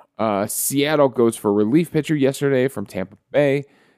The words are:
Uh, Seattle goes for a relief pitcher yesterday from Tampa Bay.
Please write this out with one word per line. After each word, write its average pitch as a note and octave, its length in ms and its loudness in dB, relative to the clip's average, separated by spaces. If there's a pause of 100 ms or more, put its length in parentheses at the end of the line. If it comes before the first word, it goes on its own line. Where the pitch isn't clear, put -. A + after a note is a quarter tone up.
(180)
Uh, G#2 280 0
Seattle C#3 640 0
goes A#2 280 2
for G#2+ 140 -2
a G2+ 40 2
relief A2+ 380 2
pitcher D#3 240 -2
yesterday C3+ 520 0
from G#2 180 -8
Tampa G2 300 -10 (140)
Bay. C#3+ 340 0 (340)